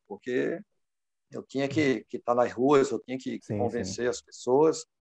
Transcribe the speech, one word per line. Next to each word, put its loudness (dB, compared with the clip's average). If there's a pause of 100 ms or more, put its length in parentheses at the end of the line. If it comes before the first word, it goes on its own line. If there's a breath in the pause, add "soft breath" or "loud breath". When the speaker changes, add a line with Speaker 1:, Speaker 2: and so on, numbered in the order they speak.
Speaker 1:
porque -4 (720)
eu -12
tinha -4
que, 0
que -10
tá 0
nas 2
ruas, 4
eu -4
tinha -10
que, -8
que -20
Speaker 2:
Sim, -4
Speaker 1:
convencer -4
Speaker 2:
sim. 2
Speaker 1:
as -4
pessoas, 2 (280)